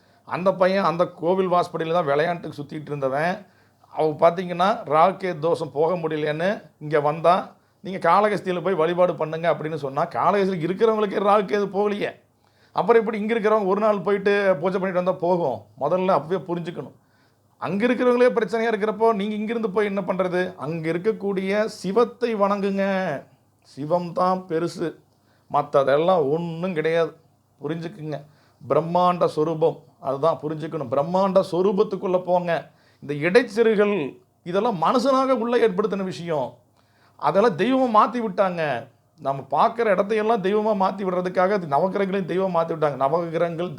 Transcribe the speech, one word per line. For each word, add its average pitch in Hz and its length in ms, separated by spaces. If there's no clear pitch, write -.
அந்த 175 280
பையன் 185 300
அந்த 170 220
கோவில் 180 460
வாசப்படியில 165 420
தான் 175 120
விளையாட்டுக்கு 156 560
சுத்திட்டு 147 320
இருந்தவன், 143 520
அவ 151 160
பாத்தீங்கன்னா 175 600
ராகு 160 320
கேது 180 220
தோஷம் 160 320
போக 160 240
முடியலன்னு 160 640
இங்க 151 220
வந்தா, 165 500
"நீங்க 180 200
காளகஸ்தியில 185 540
போய் 190 100
வழிபாடு 170 420
பண்ணுங்க" 160 380
அப்படின்னு 151 220
சொன்னா, 143 300
காளகஸ்தியில 185 640
இருக்கிறவங்களுக்கே 214 640
ராகு 208 160
கேது 202 220
போகலையே, 202 340
அப்புறம் 220 280
எப்படி 214 180
இங்க 220 140
இருக்கிறவங்க 214 320
ஒரு 190 140
நாள் 208 200
போயிட்டு 196 600
பூஜை 185 200
பண்ணிட்டு 180 240
வந்தா 185 80
போகும்? 170 500
முதல்ல 180 280
அப்பவே 170 460
புரிஞ்சுக்கணும். 160 440
அங்க 196 300
இருக்கிறவங்களே 247 500
பிரச்சனையா 226 340
இருக்கிறப்போ 214 420
நீங்க 214 220
இங்கிருந்து 214 340
போய் 208 160
என்ன 196 160
பண்றது? 180 540
அங்க 160 360
இருக்கக்கூடிய 196 760
சிவத்தை 226 680
வணங்குங்க, 196 480
சிவம் 170 500
தான் 185 340
பெருசு, 165 480
மத்ததெல்லாம் 143 760
ஒண்ணும் 170 440
கிடையாது. 160 400
புரிஞ்சுக்குங்க, 156 600
பிரம்மாண்ட 170 560
சொரூபம், 160 580
அதுதான் 147 420
புரிஞ்சுக்கணும். 151 500
பிரம்மாண்ட 180 600
சொரூபத்துக்குள்ள 190 720
போங்க. 175 480
இந்த 139 120
இடைச்செருகள் 202 1040
இதெல்லாம் 190 380
மனுஷனாக 262 480
உள்ள 240 380
ஏற்படுத்தின 196 360
விஷயம். 160 500
அதெல்லாம் 185 340
தெய்வமா 262 260
மாத்தி 233 280
விட்டாங்க. 180 360
நம்ம 139 160
பார்க்குற 226 400
இடத்தையெல்லாம் 214 500
தெய்வமா 214 280
மாத்தி 190 240
விடுறதுக்காக 185 500
அது 165 160
நவக்கிரகங்களையும் 190 580
தெய்வமா 185 260
மாத்தி 165 180
விட்டாங்க. 147 280
நவக்கிரகங்கள் 170 760